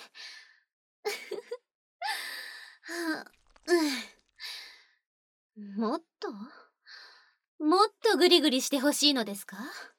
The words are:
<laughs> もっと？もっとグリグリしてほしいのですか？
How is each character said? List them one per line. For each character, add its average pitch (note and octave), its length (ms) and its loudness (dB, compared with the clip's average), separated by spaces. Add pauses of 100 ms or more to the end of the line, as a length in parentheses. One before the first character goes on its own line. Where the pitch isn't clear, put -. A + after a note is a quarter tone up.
(1040)
<laughs> - - -6 (120)
も A3 180 0
っ E4+ 80 -8 (160)
と？ F4+ 140 -8 (1300)
も F#4 220 6
っ - 20 -2 (160)
と G#4 140 4
グ E4+ 100 6
リ F4 140 8
グ D4 80 4
リ B3+ 120 2
し - 80 -4
て C#4 100 0
ほ C#4+ 120 4
し C#4+ 200 2
い - 20 0
の B3 100 0
で G3+ 120 -6
す G3+ 100 -12
か？ - 100 -16 (440)